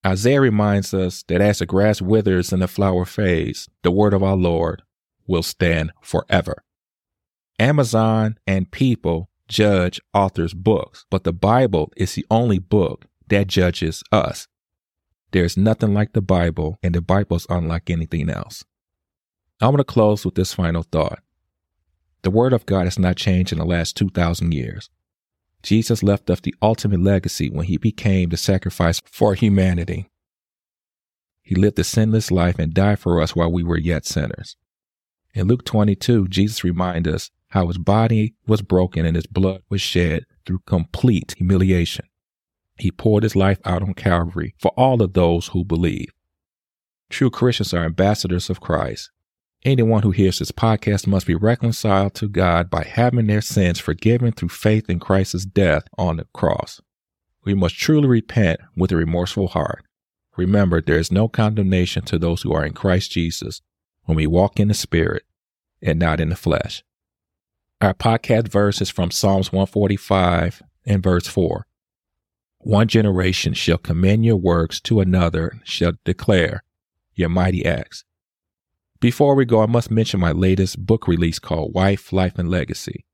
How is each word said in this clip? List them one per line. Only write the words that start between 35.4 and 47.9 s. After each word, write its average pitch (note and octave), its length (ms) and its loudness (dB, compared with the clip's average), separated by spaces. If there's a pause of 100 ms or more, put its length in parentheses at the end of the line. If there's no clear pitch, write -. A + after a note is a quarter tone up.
Luke B2+ 160 2
twenty-two, G#2 640 2
Jesus G2 360 -2
reminds F2 440 -2
us - 240 -4 (180)
how F#2 180 0
his F2 100 -4
body G#2+ 560 0 (140)
was G#2 160 0
broken F2+ 420 0
and E2 100 0
his E2 120 -4
blood F#2+ 420 -2
was G2 120 -4
shed E2+ 440 -2 (200)
through F#2 200 -4
complete F#2+ 720 0
humiliation. F#2 680 0 (720)
He F#2+ 140 -2
poured G#2+ 320 2
his A2 120 -2
life G2 300 2
out F2+ 160 -2
on G2 120 -6
Calvary E2+ 640 -2
for - 200 0
all B2+ 240 4
of F#2+ 100 2
those E2+ 360 2
who F2+ 180 -4
believe. E2+ 480 -2 (960)
True C3 200 0
Christians A#2 440 -2
are F2 100 0
ambassadors F2+ 640 -2